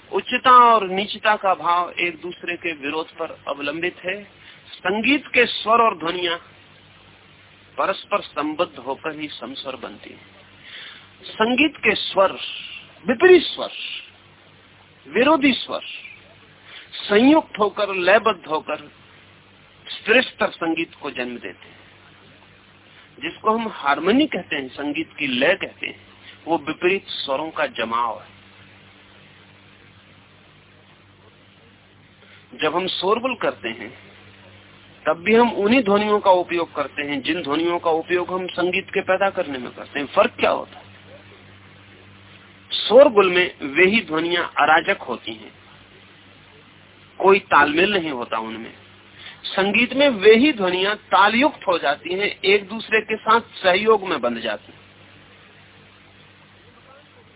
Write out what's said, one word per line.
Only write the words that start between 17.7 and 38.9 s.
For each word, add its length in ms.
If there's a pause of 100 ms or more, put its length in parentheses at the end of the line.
लयबद्ध 500
होकर 420 (1000)
श्रेष्ठतर 640
संगीत 420
को 180
जन्म 240
देते 320
हैं, 120 (1400)
जिसको 320
हम 240
हार्मनी 540
कहते 280
हैं, 140
संगीत 480
की 100
लय 280
कहते 300
हैं, 140 (460)
वो 140
विपरीत 480
स्वरों 440
का 220
जमाव 460
है। 100 (4000)
जब 180
हम 140
शोरगुल 520
करते 280
हैं 200 (1120)
तब 140
भी 160
हम 200
उन्हीं 280
ध्वनियों 380
का 120
उपयोग 420
करते 300
हैं 180
जिन 200
ध्वनियों 380
का 120
उपयोग 400
हम 160
संगीत 420